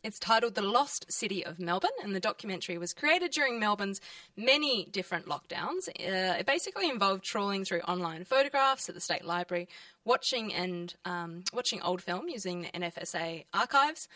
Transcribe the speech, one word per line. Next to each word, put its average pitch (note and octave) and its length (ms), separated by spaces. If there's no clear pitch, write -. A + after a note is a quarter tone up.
It's G#3+ 160
titled A3+ 360
The A3 80
Lost A#3+ 500
City G3+ 320
of E3+ 160
Melbourne, F3+ 300
and G3+ 140
the F#3 40
documentary F#3+ 580
was F3 160
created E4+ 380
during C4 280
Melbourne's G3+ 400
many C4 560
different F#3 360
lockdowns. G#3+ 640
Uh, F#3 480
it G3+ 80
basically F4+ 420
involved G3 340
trawling G3+ 440
through F3 140
online F3 440
photographs C4+ 640
at F3+ 60
the - 80
State - 240
Library, F3 420
watching A3+ 480
and, F3 400
um, F3 480
watching A#3 300
old F3+ 180
film F#3+ 300
using F#3 320
the - 120
N F3+ 80
F E3+ 140
S - 180
A E3 380
archives, C#4 640